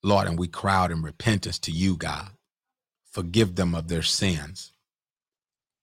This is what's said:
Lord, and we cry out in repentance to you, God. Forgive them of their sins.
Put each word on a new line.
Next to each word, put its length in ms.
Lord, 260
and 120
we 80
cry 280
out 160
in 100
repentance 580
to 120
you, 260
God. 320
Forgive 440
them 180
of 140
their 160
sins. 680